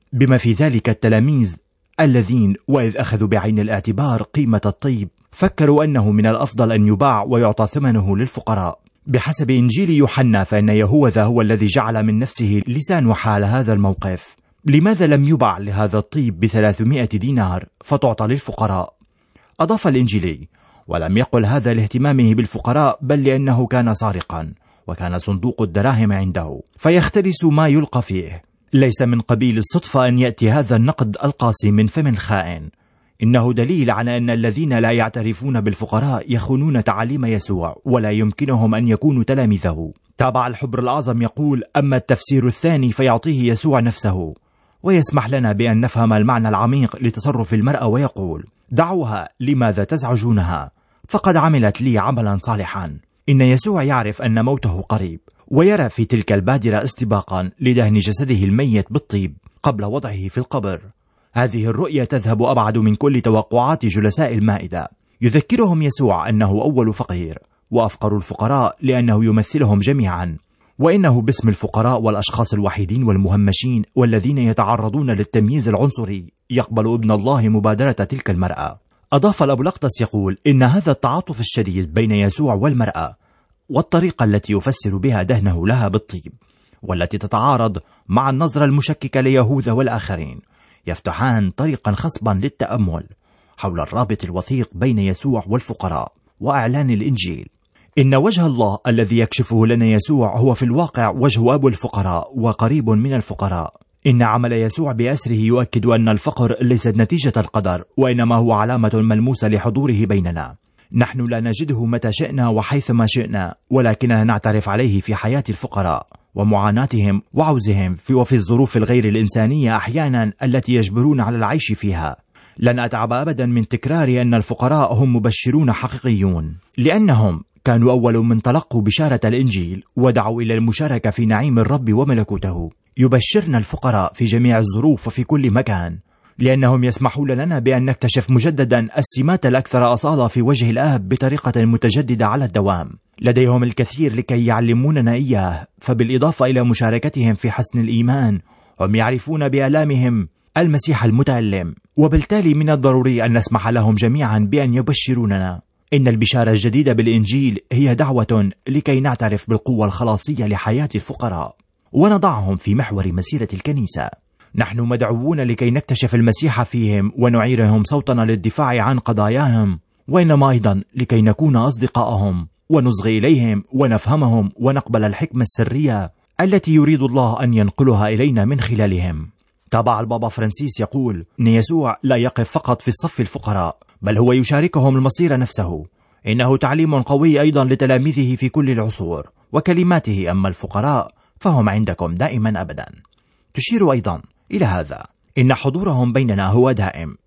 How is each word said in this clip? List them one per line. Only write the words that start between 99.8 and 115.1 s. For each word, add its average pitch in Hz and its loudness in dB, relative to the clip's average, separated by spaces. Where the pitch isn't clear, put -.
يسوع 110 2
هو 123 2
في 131 -2
الواقع 120 0
وجه 120 2
أبو 135 2
الفقراء 92 -4
وقريب 113 0
من 117 2
الفقراء. 95 -4
إن 123 4
عمل 117 2
يسوع 117 -2
بأسره 120 -2
يؤكد 113 0
أن 113 4
الفقر 113 0
ليس 123 2
نتيجة 117 0
القدر، 92 -2
وإنما 120 2
هو 117 2
علامة 113 0
ملموسة 113 2
لحضوره 110 0
بيننا. 87 -2
نحن 120 -2
لا 120 -4
نجده 117 -4
متى 117 -2
شئنا 135 -2
وحيثما 117 0
شئنا، 104 -4
ولكننا 117 2
نعترف 107 0
عليه 104 0
في 110 -4